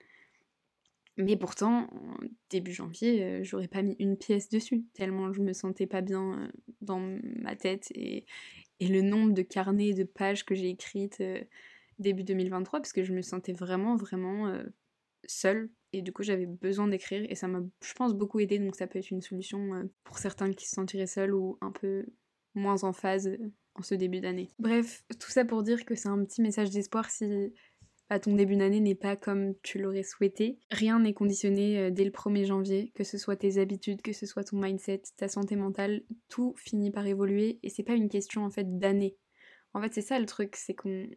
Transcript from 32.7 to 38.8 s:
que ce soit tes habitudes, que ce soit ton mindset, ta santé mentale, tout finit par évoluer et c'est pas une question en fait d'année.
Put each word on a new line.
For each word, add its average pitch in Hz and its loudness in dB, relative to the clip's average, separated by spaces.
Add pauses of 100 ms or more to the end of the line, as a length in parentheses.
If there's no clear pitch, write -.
que 208 -2
ce 202 -6
soit 202 -2
tes 196 2
habitudes, 196 0
que 220 -4
ce 208 -8
soit 202 -4
ton 202 -2
mindset, 196 -2 (140)
ta 202 -4
santé 196 -2
mentale, 196 0 (260)
tout 247 -2
finit 202 0
par 202 -2
évoluer 202 2
et - -8
c'est 202 -6
pas 233 0
une 220 4
question 202 -2
en 202 -2
fait 185 -4
d'année. 196 2 (560)